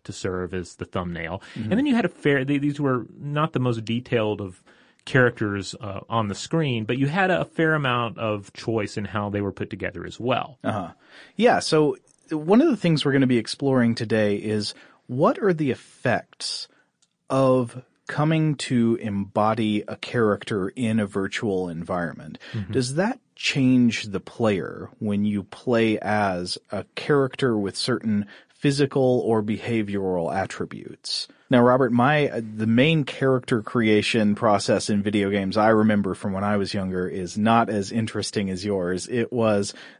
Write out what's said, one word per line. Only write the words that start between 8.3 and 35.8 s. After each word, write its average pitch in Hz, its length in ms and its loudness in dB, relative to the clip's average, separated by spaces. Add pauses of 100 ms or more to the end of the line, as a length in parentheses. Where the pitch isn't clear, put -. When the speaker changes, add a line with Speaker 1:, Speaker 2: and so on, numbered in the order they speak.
Speaker 1:
choice 110 440 -4
in 104 80 -4
how 104 240 -4
they 101 120 -2
were 101 100 -2
put 95 180 -10
together 90 360 -8
as 87 140 -14
well. 117 440 -4
Speaker 2:
Uh-huh. 104 260 -4 (460)
Yeah, 220 240 4
so 151 380 2 (320)
one 160 320 4
of 330 80 4
the 240 80 2
things 165 260 2
we're 143 80 2
gonna 135 160 4
be 123 120 4
exploring 120 560 2
today 107 420 2
is 107 360 -2 (340)
what 160 320 2
are 196 140 2
the 151 180 0
effects - 960 -6 (640)
of 127 520 2 (260)
coming 156 480 0
to 117 460 0
embody 104 840 0
a 104 80 -10
character 101 760 -2
in 113 300 -2
a 104 80 0
virtual 95 640 -2
environment? 85 680 -6 (160)
Speaker 1:
Mm-hmm. 104 180 -8
Speaker 2:
Does 127 240 -2
that 202 240 -2 (160)
change 127 680 2
the 98 140 -6
player 95 680 -2 (100)
when 104 260 -2
you 104 180 -2
play 113 560 0
as 95 580 -2 (140)
a 98 140 -8 (100)
character 135 640 0
with 98 180 -4
certain 107 520 -2 (220)
physical 135 760 2
or 110 160 2
behavioral 101 920 -2
attributes? - 920 -8 (220)
Now, 123 120 6
Robert, 123 300 6
my, 139 380 2
uh, 117 100 -6 (160)
the 110 100 -4
main 139 380 4
character 131 580 0
creation 107 760 2
process 104 540 2
in 101 140 0
video 101 260 0
games 98 280 -2
I 107 100 4
remember 107 460 4